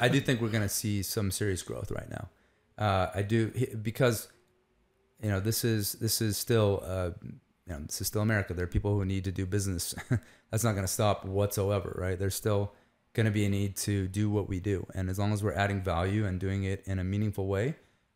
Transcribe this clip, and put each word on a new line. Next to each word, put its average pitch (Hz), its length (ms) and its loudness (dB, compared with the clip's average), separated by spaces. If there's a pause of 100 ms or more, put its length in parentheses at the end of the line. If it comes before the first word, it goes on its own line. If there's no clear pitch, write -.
I 123 60 4
do 139 120 4
think 135 200 0
we're 113 80 0
gonna 104 200 0
see 104 340 0
some 98 280 -2
serious 95 320 -2
growth - 300 -8
right - 180 -6
now. - 180 -8 (500)
Uh, 98 360 2
I 98 80 0
do, 110 320 2
h-, 113 280 -4
because, 117 460 0 (920)
you 110 60 0
know, 98 100 2
this 107 260 0
is, 110 300 0
this - 260 -2
is 107 160 2
still, 104 480 4
uh, 90 260 -2 (560)
you 87 80 -8
know, 71 120 -8
this - 140 -8
is - 80 -2
still 104 140 0
America. 107 320 2
There 87 100 -2
are 85 40 -4
people 104 280 2
who 98 80 2
need 95 200 0
to 98 80 -2
do 95 140 -2
business. 95 480 -2 (280)
<laughs> - 280 -20
That's 110 140 0
not 113 100 2
gonna 98 140 0
stop 104 360 2
whatsoever, 98 720 0
right? 90 220 -2
There's 98 160 0
still 101 380 0 (400)
gonna 110 180 2
be 104 140 2
a 101 40 2
need 98 280 0
to 98 320 0
do 104 200 0
what 104 200 0
we 92 100 -2
do. 90 280 -2 (100)
And 92 120 -2
as 95 120 -2
long 104 120 2
as 104 120 0
we're 104 80 2
adding 101 280 2
value 95 460 0
and 92 140 -2
doing 98 240 0
it 95 220 -4
in 95 120 0
a 90 60 -2
meaningful 101 420 0
way, 101 300 0 (400)